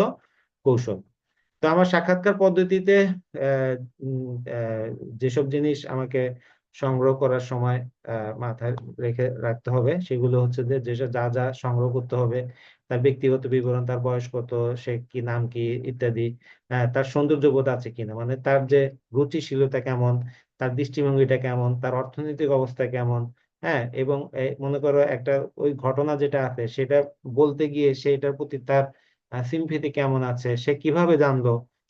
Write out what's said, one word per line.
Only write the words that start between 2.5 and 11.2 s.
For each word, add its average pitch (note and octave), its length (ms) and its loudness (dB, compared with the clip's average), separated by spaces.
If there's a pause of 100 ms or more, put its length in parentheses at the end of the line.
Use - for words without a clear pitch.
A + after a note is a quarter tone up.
আহ, C3+ 760 0 (240)
উম, B2+ 480 -6
আহ, A2+ 400 -4 (260)
যেসব B2+ 360 0
জিনিস D3 360 0
আমাকে C3 360 -4 (540)
সংগ্রহ C3 400 2
করার C3 240 2
সময়, B2 400 0 (240)
আহ, A2+ 360 -6
মাথায় A#2+ 340 -4 (260)
রেখে B2 380 0
রাখতে A#2 340 -4
হবে, B2+ 300 2
সেগুলো B2 400 0
হচ্ছে B2 220 0
যে, C3 160 0
যেসব A#2+ 320 -4
যা A#2+ 180 0